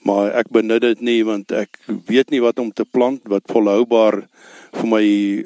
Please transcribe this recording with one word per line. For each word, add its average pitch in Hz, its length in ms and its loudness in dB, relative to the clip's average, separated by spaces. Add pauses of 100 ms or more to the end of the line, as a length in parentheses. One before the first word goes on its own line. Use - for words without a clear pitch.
Maar 101 340 0
ek - 120 -6
benut 113 320 2
dit 117 200 0
nie 120 140 0 (100)
want 101 240 -6
ek - 240 -6 (320)
weet 127 240 0
nie 131 80 0
wat 120 220 0
om 113 100 -6
te - 160 -4
plant 127 400 -2
wat 101 240 -4
volhoubaar 110 720 2 (560)
vir 113 100 -4
my 110 160 2 (420)